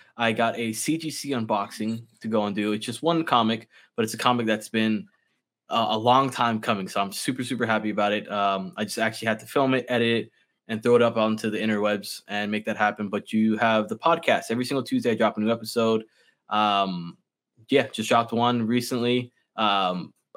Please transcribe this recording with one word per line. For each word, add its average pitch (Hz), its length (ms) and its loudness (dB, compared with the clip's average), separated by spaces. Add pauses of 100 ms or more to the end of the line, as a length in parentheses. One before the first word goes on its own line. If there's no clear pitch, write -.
(160)
I 117 160 2
got 117 260 0
a 113 140 -4
C 147 240 -2
G 160 140 -6
C 143 220 -8
unboxing 113 720 -4 (160)
to 117 80 -8
go 110 180 2
and 101 100 -4
do. 104 160 0
It's 104 140 -6
just 120 160 -10
one 160 220 0
comic, 113 440 2 (280)
but 113 80 0
it's 110 100 -4
a 113 40 -10
comic 120 280 2
that's 110 240 -2
been, 110 360 0 (600)
uh, 113 220 0
a 110 80 0
long 127 320 4
time 117 300 0
coming. 98 280 -2
So 101 140 -2
I'm 98 100 -6
super, 131 320 -4
super 120 220 -4
happy 107 240 0
about 104 220 2
it. 104 180 -4
Um, 98 460 0
I 107 80 -2
just 104 140 -8
actually 110 300 -2
had 110 120 -2
to 110 60 -20
film 135 280 2
it, 127 140 0
edit 117 380 0
it, - 40 -20 (380)
and 113 140 -6
throw 120 140 4
it 117 60 8
up 117 160 4
onto 110 320 2
the 101 80 -2
interwebs 104 720 -2
and 104 220 -4
make 107 160 -4
that 107 120 -4
happen. 104 320 0
But 104 220 -6
you 110 260 2
have 110 300 2
the 107 100 -6
podcast. 165 520 2
Every 120 140 -2
single 135 200 -2
Tuesday, 123 260 0
I 113 60 2
drop 110 200 2
a 110 40 -2
new 107 120 2
episode. 113 520 0 (440)
Um, 98 680 0 (500)
yeah, 131 200 2
just - 200 -6
dropped 117 240 2
one 117 340 2
recently. 123 680 0 (240)
Um, 95 580 0 (220)